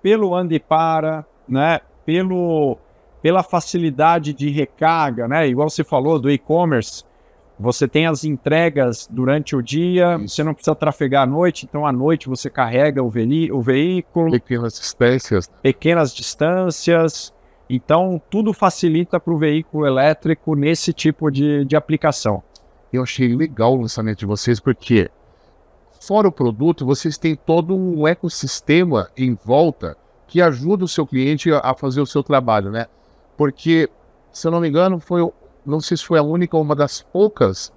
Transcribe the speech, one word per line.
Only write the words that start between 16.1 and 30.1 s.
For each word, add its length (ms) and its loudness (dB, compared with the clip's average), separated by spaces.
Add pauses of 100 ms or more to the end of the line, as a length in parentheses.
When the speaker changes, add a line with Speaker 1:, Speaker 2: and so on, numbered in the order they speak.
Speaker 1:
distâncias. 1200 -2 (360)
Então, 580 0
tudo 240 0
facilita 680 0
pro 200 -2
veículo 480 0
elétrico 680 0
nesse 380 0
tipo 380 0
de, 340 0
de 100 -2
aplicação. 680 -2 (500)
Speaker 2:
Eu 100 0
achei 320 0
legal 380 0
o 80 0
lançamento 380 -4
de 80 -8
vocês, 340 -2
porque 500 2 (920)
fora 260 2
o 40 0
produto, 520 -2
vocês 320 -2
têm 180 -2
todo 400 -2
um 320 -2
ecossistema 1120 0
em 180 0
volta 640 0 (300)